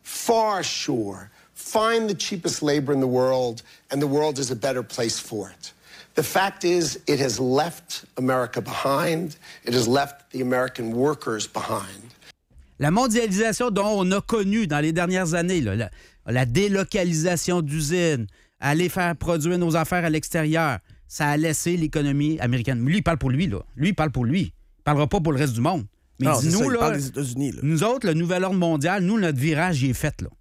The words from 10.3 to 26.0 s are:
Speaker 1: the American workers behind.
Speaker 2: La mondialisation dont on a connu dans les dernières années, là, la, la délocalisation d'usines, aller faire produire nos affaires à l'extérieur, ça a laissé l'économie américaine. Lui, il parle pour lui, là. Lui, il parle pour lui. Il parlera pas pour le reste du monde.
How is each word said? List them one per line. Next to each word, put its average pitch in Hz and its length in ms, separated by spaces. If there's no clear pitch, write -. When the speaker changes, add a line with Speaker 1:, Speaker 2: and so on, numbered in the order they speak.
Speaker 1:
the 131 120
American 127 500
workers 123 560
behind. 101 680
Speaker 2:
La 143 140
mondialisation 226 800
dont 202 260
on 185 140
a 196 80
connu 208 480
dans 147 120
les 156 120
dernières 180 420
années, 175 260
là, 101 140
la, 110 160
la 127 200
délocalisation 180 1160
d'usines, 151 640
aller 160 280
faire 175 280
produire 170 420
nos 165 160
affaires 170 300
à 160 60
l'extérieur, 156 680
ça 147 220
a 147 60
laissé 165 400
l'économie 151 640
américaine. 120 460
Lui, 170 140
il - 40
parle 165 160
pour 135 120
lui, 151 180
là. 101 120
Lui, 147 140
il 170 60
parle 156 160
pour 123 140
lui. 123 300
Il - 60
parlera 147 240
pas 196 120
pour 156 120
le 131 60
reste 135 160
du 117 60
monde. 151 240